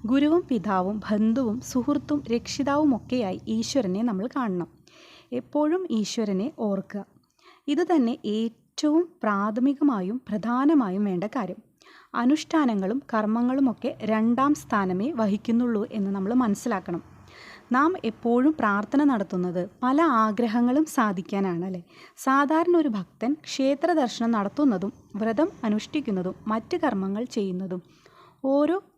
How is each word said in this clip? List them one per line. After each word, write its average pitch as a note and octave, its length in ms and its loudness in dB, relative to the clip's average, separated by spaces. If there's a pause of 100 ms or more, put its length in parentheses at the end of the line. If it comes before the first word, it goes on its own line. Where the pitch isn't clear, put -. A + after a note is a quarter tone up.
ഗുരുവും D4 440 4
പിതാവും G3+ 560 -2
ബന്ധുവും A3 500 0 (140)
സുഹൃത്തും C#4+ 500 -2 (120)
രക്ഷിതാവുമൊക്കെയായി B3+ 1160 0
ഈശ്വരനെ A3 540 -2
നമ്മൾ G#3+ 240 -2
കാണണം. G3+ 420 -4 (640)
എപ്പോഴും D4+ 580 -2
ഈശ്വരനെ G#3 560 -2 (120)
ഓർക്കുക. G3+ 440 -4 (680)
ഇത് D4 220 2
തന്നെ C4 240 4 (220)
ഏറ്റവും D4 680 0 (200)
പ്രാഥമികമായും A3 920 0 (120)
പ്രധാനമായും A3+ 760 2
വേണ്ട F#3 200 0
കാര്യം. G#3+ 360 -6 (540)
അനുഷ്ഠാനങ്ങളും A#3+ 840 2 (120)
കർമ്മങ്ങളുമൊക്കെ A#3+ 800 0 (120)
രണ്ടാം A3+ 520 2
സ്ഥാനമേ G3 580 -2
വഹിക്കുന്നുള്ളൂ A3+ 800 0
എന്ന് G3 200 -2
നമ്മൾ G3 240 -2
മനസ്സിലാക്കണം. G3+ 680 0 (680)
നാം C#4+ 180 4 (140)
എപ്പോഴും A#3+ 540 2
പ്രാർത്ഥന G#3 460 0
നടത്തുന്നത് F3+ 580 0 (200)
പല C4 180 2 (220)
ആഗ്രഹങ്ങളും A#3+ 640 2 (120)
സാധിക്കാനാണ്, F#3+ 680 -2
അല്ലേ? F#3 160 -8 (420)
സാധാരണ D#4 520 2
ഒരു D4 200 4
ഭക്തൻ A3 360 -4 (140)
ക്ഷേത്ര C#4 460 0
ദർശനം B3 380 0
നടത്തുന്നതും G3+ 600 0 (280)
വ്രതം A3+ 280 0 (160)
അനുഷ്ഠിക്കുന്നതും G3 680 -2 (120)
മറ്റ് A3+ 300 -2
കർമ്മങ്ങൾ G#3 480 -2
ചെയ്യുന്നതും F#3 580 -4 (640)
ഓരോ D4 320 2 (220)